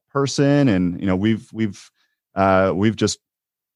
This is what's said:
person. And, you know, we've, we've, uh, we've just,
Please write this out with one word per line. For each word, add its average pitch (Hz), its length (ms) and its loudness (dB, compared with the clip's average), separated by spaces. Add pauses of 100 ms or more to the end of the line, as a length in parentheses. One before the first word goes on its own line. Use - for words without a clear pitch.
(120)
person. 139 560 0
And, 92 320 0
you 98 80 -6
know, 92 80 0
we've, 107 360 -2
we've, 110 380 -8 (460)
uh, 95 400 2
we've 101 200 0
just, 104 220 -2 (580)